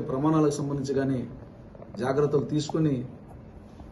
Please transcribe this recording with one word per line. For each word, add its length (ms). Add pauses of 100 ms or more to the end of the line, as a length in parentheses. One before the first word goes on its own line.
ప్రమాణాలకు 500
సంబంధించి 400
కానీ 200 (840)
జాగ్రత్తలు 520
తీసుకొని 420 (960)